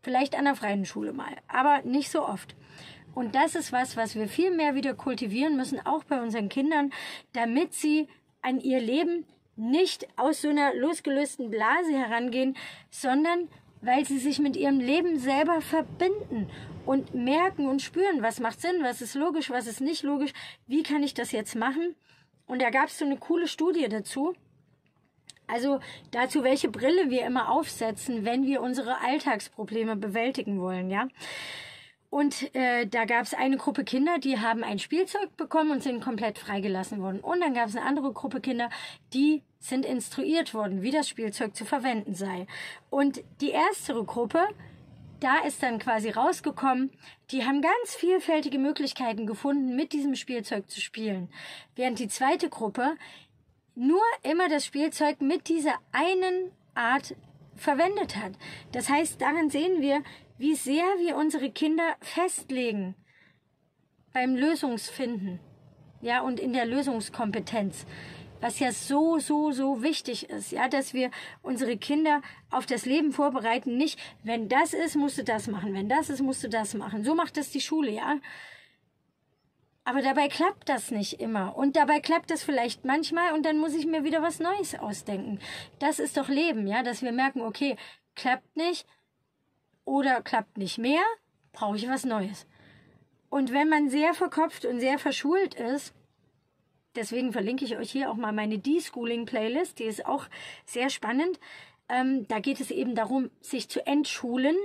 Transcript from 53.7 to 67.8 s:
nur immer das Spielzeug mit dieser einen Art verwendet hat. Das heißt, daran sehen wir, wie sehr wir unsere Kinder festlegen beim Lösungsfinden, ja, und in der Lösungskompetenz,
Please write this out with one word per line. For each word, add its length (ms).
nur 300
immer 260
das 160
Spielzeug 560
mit 280
dieser 260
einen 640
Art 420
verwendet 600
hat. 180
Das 180
heißt, 320
daran 300
sehen 300
wir, 220
wie 160
sehr 300
wir 180
unsere 340
Kinder 500
festlegen 920
beim 240
Lösungsfinden, 1040
ja, 200
und 180
in 140
der 140
Lösungskompetenz, 1200